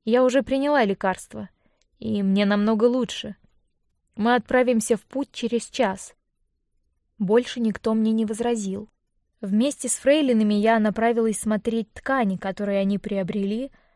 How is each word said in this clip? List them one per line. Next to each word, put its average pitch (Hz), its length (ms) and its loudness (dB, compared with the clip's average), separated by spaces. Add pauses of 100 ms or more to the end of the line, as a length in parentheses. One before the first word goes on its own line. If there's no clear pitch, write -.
«Я 247 200 4
уже 254 180 4
приняла 269 420 2
лекарство, 196 680 -4 (500)
и 220 240 -4
мне 196 220 2
намного 208 400 2
лучше. 240 500 -2 (800)
Мы 233 180 2
отправимся 240 600 2
в - 60 -18
путь - 280 -8
через 233 400 -4
час». 190 460 -4 (1040)
Больше 226 420 0
никто 220 340 -2
мне 220 160 2
не 220 160 0
возразил. 214 640 -4 (500)
Вместе 226 480 0
с - 60 -4
фрейлинами 247 600 2
я 220 260 2
направилась 226 580 0
смотреть 214 540 -2
ткани, 226 460 -2
которые 196 420 -2
они 196 180 0
приобрели, 202 720 -4 (260)